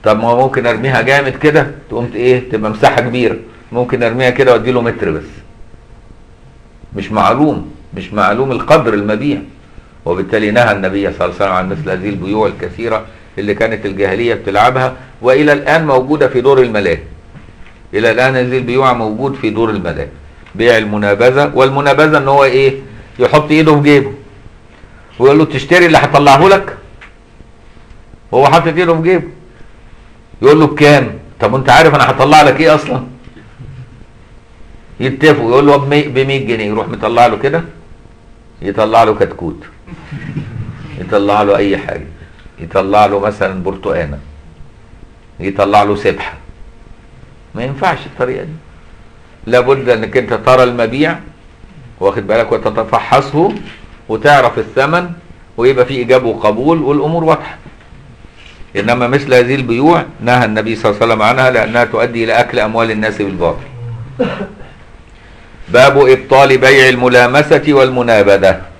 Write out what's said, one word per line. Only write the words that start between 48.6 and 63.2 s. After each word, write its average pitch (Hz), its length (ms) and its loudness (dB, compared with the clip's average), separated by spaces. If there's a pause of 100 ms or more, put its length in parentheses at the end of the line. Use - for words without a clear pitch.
لابد 123 420 0
انك 110 280 -2
انت 117 180 -2
ترى 127 280 4
المبيع، 123 560 -2 (840)
واخد 98 260 -2
بالك، 113 260 0
وتتفحصه 113 1000 -2 (560)
وتعرف 127 500 2
الثمن، 151 520 -2 (460)
ويبقى 123 300 2
فيه 135 120 -6
ايجاب 123 260 2
وقبول 117 580 -2
والامور 147 420 -2
واضحة. - 340 -2 (1160)
انما 120 300 -2
مثل 139 280 0
هذه 123 200 4
البيوع 135 500 0 (160)
نهى 123 240 2
النبي 110 320 -2
صلى 107 140 0
الله 104 120 -2
عليه 113 100 2
وسلم 110 100 0
عنها 127 280 2
لانها 117 340 0
تؤدي 117 400 -2
الى 113 80 -2
اكل 120 260 0
اموال 113 320 -2
الناس 107 320 -4